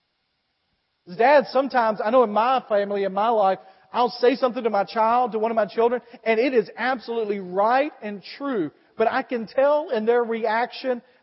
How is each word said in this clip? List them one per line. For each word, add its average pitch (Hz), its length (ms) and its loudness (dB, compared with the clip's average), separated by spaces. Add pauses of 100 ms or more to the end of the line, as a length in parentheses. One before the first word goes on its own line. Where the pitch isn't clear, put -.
(1080)
As 180 100 -16
dads, 262 340 4
sometimes, 240 540 0
I 214 60 -2
know 247 140 6
in 208 80 -4
my 240 360 0
family, 202 360 -2
in 190 80 -4
my 202 160 -2
life, 196 300 2 (340)
I'll 233 180 0
say 247 240 2
something 247 300 -2
to 220 60 0
my 202 140 0
child, 226 480 0
to 220 60 -4
one 220 120 0
of 226 40 -4
my 214 120 0
children, 233 360 0 (220)
and 220 160 2
it 269 120 2
is 214 240 2
absolutely 226 600 -4
right 214 540 0 (100)
and 208 200 -10 (140)
true. 233 360 -4 (240)
But 220 140 2
I 262 120 -2
can 233 240 -6
tell 294 440 2
in 214 160 -2
their 240 160 4
reaction 226 800 -4 (200)